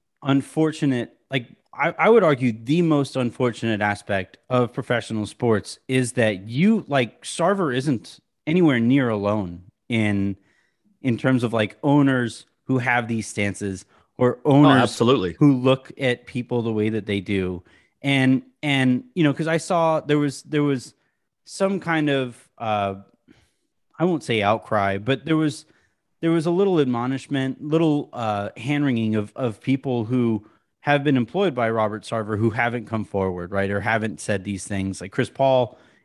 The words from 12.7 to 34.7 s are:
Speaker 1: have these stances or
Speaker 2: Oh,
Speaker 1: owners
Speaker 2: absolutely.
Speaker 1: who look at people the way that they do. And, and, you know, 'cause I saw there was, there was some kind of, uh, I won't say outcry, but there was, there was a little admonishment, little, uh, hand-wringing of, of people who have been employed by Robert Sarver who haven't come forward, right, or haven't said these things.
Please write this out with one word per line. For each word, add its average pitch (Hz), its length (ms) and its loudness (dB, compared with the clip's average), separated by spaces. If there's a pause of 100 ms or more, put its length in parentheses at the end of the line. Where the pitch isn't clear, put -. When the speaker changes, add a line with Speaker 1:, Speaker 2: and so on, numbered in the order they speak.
Speaker 1:
have 120 320 0
these 113 180 -4
stances 101 580 -4 (320)
or 123 280 0
Speaker 2:
Oh, 139 80 6
Speaker 1:
owners 139 300 8
Speaker 2:
absolutely. 113 540 2
Speaker 1:
who 143 200 6
look 131 400 0
at 123 280 -2
people 120 360 -4
the 113 100 -2
way 107 160 0
that 107 180 -4
they 101 140 -2
do. 92 420 -4 (400)
And, 131 420 2 (200)
and, 131 400 0 (100)
you 170 120 2
know, 143 80 4
'cause 156 140 -4
I 165 100 0
saw 165 420 0
there 147 180 0
was, 143 260 -4
there 147 200 -2
was 139 300 -4 (500)
some 196 380 -4
kind 156 280 0
of, 131 480 -4
uh, 104 380 -2 (1040)
I 160 60 2
won't 175 180 0
say 113 180 0
outcry, 101 560 0
but 127 280 -4
there 160 100 0
was, 156 300 -2 (560)
there 165 100 0
was 165 140 0
a 175 60 0
little 185 280 2
admonishment, 131 840 -2
little, 151 520 0
uh, 104 420 -4
hand-wringing 120 600 -2
of, 104 200 -4
of 120 240 -6
people 127 460 -2
who 117 420 -2 (320)
have 143 240 0
been 139 140 2
employed 156 380 -2
by 117 140 0
Robert 107 340 -2
Sarver 110 340 -4
who 110 140 2
haven't 120 340 -2
come 110 200 -6
forward, 92 460 -4
right, 98 200 -2
or 101 100 -2
haven't 110 400 -2
said 101 220 -4
these 95 240 -8
things. 95 340 -4